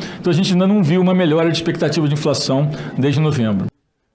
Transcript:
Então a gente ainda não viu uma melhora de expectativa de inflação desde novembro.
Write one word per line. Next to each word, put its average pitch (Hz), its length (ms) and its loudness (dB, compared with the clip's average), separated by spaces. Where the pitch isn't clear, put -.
Então 180 120 0
a 160 40 2
gente 190 180 2
ainda 185 140 2
não 208 160 2
viu 175 180 2
uma 185 140 2
melhora 165 340 2
de 160 80 -2
expectativa 160 500 -2
de 143 60 0
inflação 147 560 -2
desde 139 220 0
novembro. 113 480 0